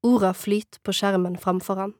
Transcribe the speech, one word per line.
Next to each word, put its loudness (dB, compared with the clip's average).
Orda 4
flyt -4
på -4
skjermen 0
framfor -2
han. -8